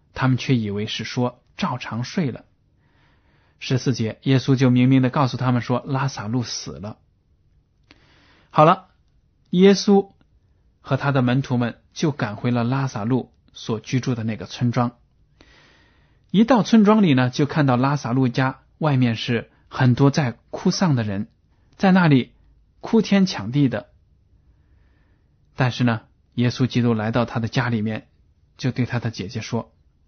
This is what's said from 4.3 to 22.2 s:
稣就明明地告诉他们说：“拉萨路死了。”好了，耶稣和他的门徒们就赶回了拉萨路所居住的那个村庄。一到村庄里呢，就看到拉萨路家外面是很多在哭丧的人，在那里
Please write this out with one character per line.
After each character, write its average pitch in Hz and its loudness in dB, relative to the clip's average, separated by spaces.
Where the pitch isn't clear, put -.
稣 135 2
就 127 2
明 123 4
明 131 6
地 127 0
告 135 0
诉 120 -4
他 127 -2
们 123 0
说： 123 -4
“拉 135 -4
萨 110 -8
路 120 -4
死 - -10
了。” 87 -14
好 156 6
了， 151 2
耶 190 6
稣 196 2
和 - -2
他 143 -2
的 135 2
门 123 2
徒 131 -2
们 120 -4
就 156 -2
赶 110 -6
回 123 -2
了 120 0
拉 135 -2
萨 110 -8
路 120 -2
所 - -8
居 127 -4
住 127 -2
的 113 -6
那 110 -6
个 90 -12
村 120 -2
庄。 120 -2
一 190 4
到 233 4
村 214 4
庄 214 6
里 160 4
呢， 127 2
就 143 0
看 147 0
到 127 2
拉 135 0
萨 123 -6
路 131 2
家 131 -2
外 151 0
面 123 2
是 - -4
很 127 2
多 139 4
在 135 -4
哭 - -4
丧 180 0
的 120 0
人， 104 -6
在 190 4
那 180 6
里 135 4